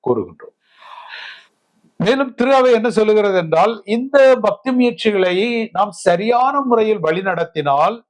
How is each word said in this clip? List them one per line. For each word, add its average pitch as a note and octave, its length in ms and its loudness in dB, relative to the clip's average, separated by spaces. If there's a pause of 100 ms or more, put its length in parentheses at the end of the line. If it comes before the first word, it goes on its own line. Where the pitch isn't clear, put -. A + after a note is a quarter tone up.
கூறுகின்றோம். - 460 -8 (1400)
மேலும் C4+ 360 -2
திரு C4+ 220 0
அவை B3+ 180 4
என்ன A3+ 160 0
சொல்லுகிறது G#3+ 480 2
என்றால், F3 480 0
இந்த C4 560 4
பக்தி G#3 300 -2
முயற்சிகளை A3+ 1000 -2
நாம் G3 200 -2
சரியான A#3+ 720 0
முறையில் A3 420 2
வழிநடத்தினால் E3 1080 -2